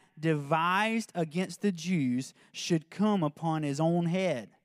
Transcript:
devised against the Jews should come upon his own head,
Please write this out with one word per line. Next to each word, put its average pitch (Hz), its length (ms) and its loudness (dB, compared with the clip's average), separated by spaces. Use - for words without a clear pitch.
devised 165 960 0
against 170 460 -4
the 208 100 2
Jews 156 600 0
should - 380 -2
come 202 340 0
upon 156 400 -2
his 139 160 -2
own 170 280 2
head, 165 420 -2